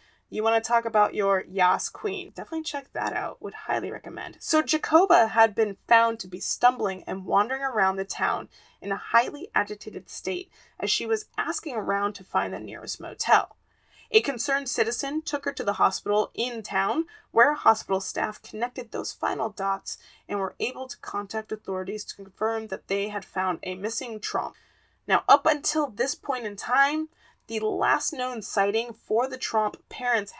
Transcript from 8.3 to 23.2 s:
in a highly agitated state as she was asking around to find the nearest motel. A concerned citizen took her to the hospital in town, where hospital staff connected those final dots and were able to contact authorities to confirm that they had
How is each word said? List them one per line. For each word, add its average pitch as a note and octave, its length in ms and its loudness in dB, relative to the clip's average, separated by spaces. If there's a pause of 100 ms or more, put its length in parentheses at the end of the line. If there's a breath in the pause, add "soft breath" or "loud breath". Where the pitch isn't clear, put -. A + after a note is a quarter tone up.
in G3 100 -4
a F#3+ 60 -2
highly C4 580 4
agitated G3+ 540 -4
state - 420 -4 (280 soft breath)
as G3+ 120 -2
she - 140 -2
was A3 220 0 (100)
asking C4 380 -2
around G3+ 380 -2
to F#3+ 120 -16
find F#3+ 280 -2
the F#3 60 -6
nearest A2 400 -8
motel. - 560 0 (560 soft breath)
A A3 80 8
concerned C#4 480 -2
citizen C4+ 540 -2
took - 240 -6
her C#4 80 -4
to A#3 100 -6
the G3+ 100 0
hospital G3+ 600 0
in A#3 280 -4
town, G3+ 440 -2 (260 soft breath)
where B3+ 220 6
hospital G3 480 2
staff - 400 -4
connected A3+ 500 -6
those - 220 -6
final - 360 -2
dots G3 480 -4 (300 soft breath)
and G3+ 120 -4
were F#3+ 200 -4
able B3+ 280 -6
to - 100 -10
contact G3+ 560 -6
authorities G3 500 -6
to - 120 -14
confirm A3 520 -4
that - 220 -8
they G3 180 -2
had G#3 180 -8